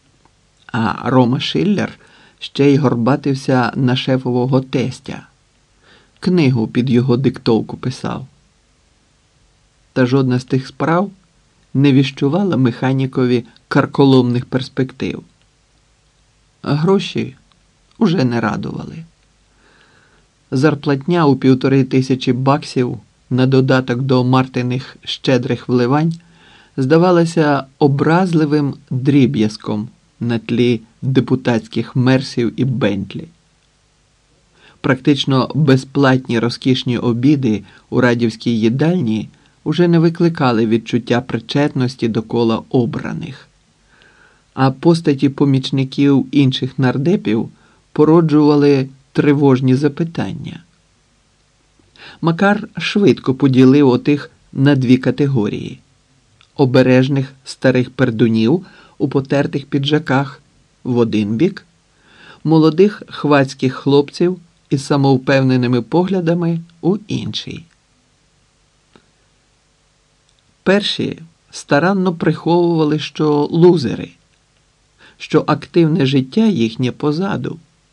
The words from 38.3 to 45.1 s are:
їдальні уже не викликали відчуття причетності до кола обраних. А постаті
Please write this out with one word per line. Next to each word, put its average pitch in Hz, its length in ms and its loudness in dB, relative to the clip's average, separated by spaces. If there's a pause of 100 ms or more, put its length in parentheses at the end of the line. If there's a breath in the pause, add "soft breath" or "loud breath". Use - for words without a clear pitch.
їдальні 120 680 0 (360 soft breath)
уже 160 240 0
не 170 100 4
викликали 160 680 0
відчуття 117 540 0
причетності 127 880 -4
до 110 140 -2
кола 113 480 -2
обраних. - 800 -4 (1080 soft breath)
А 135 160 0
постаті 147 580 0